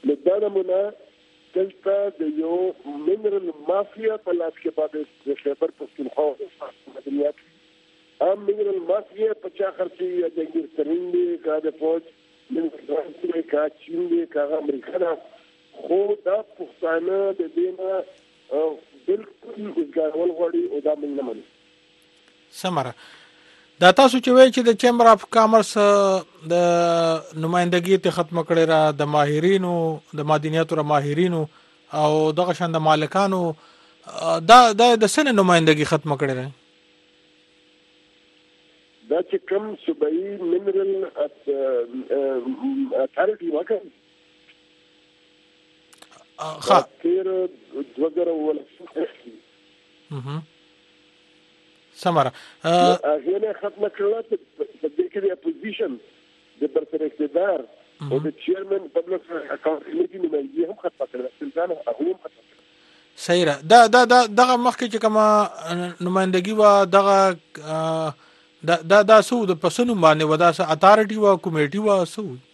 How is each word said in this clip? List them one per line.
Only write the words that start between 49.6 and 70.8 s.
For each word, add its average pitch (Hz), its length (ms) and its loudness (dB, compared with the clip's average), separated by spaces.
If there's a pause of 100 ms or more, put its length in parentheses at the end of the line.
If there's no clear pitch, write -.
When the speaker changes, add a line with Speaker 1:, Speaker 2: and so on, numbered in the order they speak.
Speaker 2:
مهم. 143 300 -12 (1600)
سمه 165 200 2
ده. 127 80 0 (340)
آه، 165 40 0
Speaker 1:
نو 170 40 4 (400)
هغې 165 300 -2
نه 214 180 -4
ختمه 202 340 -6
کړله، 208 240 -2 (100)
په، 214 60 -2 (460)
په 156 60 -6 (100)
دې 180 140 -2
کې 202 120 -8
د - 80 -2
اپوزیشن، 180 600 -8 (720)
د - 20 -2 (120)
برتر 156 320 -4
اقتدار 165 520 -2 (520)
او 135 80 0
د 151 40 -8
Speaker 2:
مهم. 156 100 -6 (120)
Speaker 1:
چیرمن 196 380 -4 (100)
پبلک 175 280 -4 (340)
اکاونټیبلټي 160 720 -6
نمایندګي 147 440 -4
هم - 140 -12
ختمه 165 280 -8
کړله. 127 180 -10 (100)
سلطانه 165 340 -6 (140)
هغوی 190 240 -4
هم - 120 -8
ختمه - 240 -20
کړله. - 160 -20 (600)
Speaker 2:
صحیح 175 240 2
ده. 143 120 0
دا، 226 260 8
دا، 247 180 6
دا، 247 200 6
دغه 247 300 4 (120)
مخکې 247 240 -2
چې 220 140 -4
کومه، 214 200 2 (440)
آه، 175 240 -6 (140)
نمایندګي 185 440 0
وه، 208 340 6 (120)
دغه، 196 200 4 (580)
آه، 160 380 -4 (500)
دا، 165 120 0 (160)
دا، 208 100 8
دا 214 200 8
څه - 120 -2
وو؟ 233 120 0
د 185 80 0 (100)
په 180 120 2
څه 240 120 -2
نوم 220 140 -2
باندې 156 220 6
وه؟ 156 140 2
دا 170 200 4
څه 185 60 0 (100)
اتارټي 208 440 4